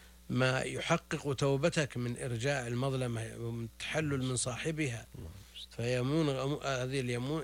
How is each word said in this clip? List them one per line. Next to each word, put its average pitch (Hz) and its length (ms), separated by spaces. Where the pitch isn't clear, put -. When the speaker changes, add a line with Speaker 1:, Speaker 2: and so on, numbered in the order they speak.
Speaker 1:
ما 127 300
يحقق 131 720
توبتك 139 640
من 120 260
إرجاع 123 440
المظلمة 120 720
ومن 117 260
التحلل 143 580
من 127 120
صاحبها. 127 720
Speaker 2:
الله 80 120
المستعان. - 240
Speaker 1:
فيمون 127 540
غمو-، 135 360
هذه 131 340
اليمو-، 127 440